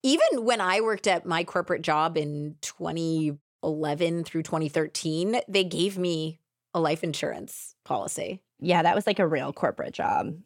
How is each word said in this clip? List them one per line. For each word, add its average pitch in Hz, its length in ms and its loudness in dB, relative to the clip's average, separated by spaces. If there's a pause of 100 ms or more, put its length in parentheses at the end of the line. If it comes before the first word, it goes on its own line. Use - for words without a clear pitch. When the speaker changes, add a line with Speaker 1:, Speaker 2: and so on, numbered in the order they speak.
Speaker 1:
Even 285 440 4
when 226 160 2
I 190 180 4
worked 220 260 0
at 180 200 2
my 170 180 2
corporate 175 380 -2
job 160 340 2
in 147 460 -2
twenty 165 760 -2 (240)
eleven 160 640 0
through 160 200 -4
twenty 160 260 -2
thirteen, 165 800 0
they 190 160 4
gave 180 320 -2
me 160 420 -2 (340)
a 175 60 0
life 160 240 2
insurance - 720 -6 (100)
policy. - 560 -4 (180)
Speaker 2:
Yeah, 170 240 4
that 175 120 4
was, 202 120 2
like, 208 120 0
a 180 80 6
real 143 260 0
corporate - 400 -2
job. - 420 0 (100)